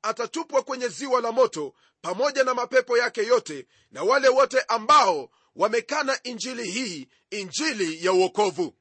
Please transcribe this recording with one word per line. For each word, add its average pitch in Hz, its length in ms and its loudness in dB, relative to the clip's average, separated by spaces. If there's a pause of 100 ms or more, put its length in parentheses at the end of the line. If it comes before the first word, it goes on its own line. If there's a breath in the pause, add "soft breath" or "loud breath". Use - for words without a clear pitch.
atatupwa 240 600 -4
kwenye 254 260 -6
ziwa 247 320 -2
la 233 120 -4
moto 220 420 0 (280)
pamoja 262 420 0
na 254 100 0
mapepo 247 440 0
yake 233 280 -2
yote 160 400 0 (240)
na 135 120 -10
wale 262 260 4
wote 262 320 4
ambao 220 720 4 (260)
wamekana 233 680 -2
injili 240 480 -8
hii, 185 380 -8 (220)
injili 190 720 -4
ya 185 80 2
uokovu. 185 680 0